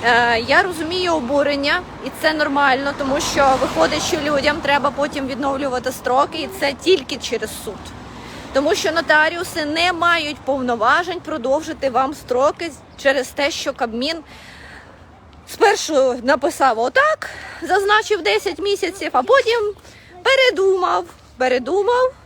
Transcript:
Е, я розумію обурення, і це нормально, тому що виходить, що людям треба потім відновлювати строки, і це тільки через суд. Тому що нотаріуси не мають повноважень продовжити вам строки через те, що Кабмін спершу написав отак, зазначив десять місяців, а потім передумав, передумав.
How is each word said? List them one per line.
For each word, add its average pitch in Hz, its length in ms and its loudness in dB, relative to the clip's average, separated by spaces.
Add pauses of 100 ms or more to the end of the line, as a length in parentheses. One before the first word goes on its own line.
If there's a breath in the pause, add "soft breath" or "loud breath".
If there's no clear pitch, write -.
Е, 240 360 4
я 277 240 2
розумію 349 500 -2
обурення, 285 680 0 (240)
і 269 40 -6 (120)
це 311 120 2
нормально, 285 640 2
тому 277 220 -2 (140)
що 269 280 4
виходить, 311 420 0
що - 140 -2
людям 294 440 0
треба 277 300 2
потім 285 360 -4
відновлювати 262 640 -4
строки, 262 460 0
і 294 120 -6 (100)
це 285 140 0 (100)
тільки 285 320 2
через 220 340 -6 (160)
суд. 208 100 -8 (760 loud breath)
Тому 294 220 2
що 349 160 -2
нотаріуси 320 760 2
не 330 280 0
мають 339 440 0
повноважень 262 800 0
продовжити 302 720 -2
вам 262 240 0
строки 294 580 -2 (260)
через 269 300 0
те, 285 240 -2
що - 220 -6
Кабмін 254 440 -4 (1300 loud breath)
спершу 302 760 2
написав 262 560 2
отак, 539 500 2 (320 loud breath)
зазначив 403 600 2
десять 392 380 -2
місяців, 381 540 -2
а 254 100 2
потім 453 500 2 (500 loud breath)
передумав, 381 840 2 (320)
передумав. 381 760 2 (120)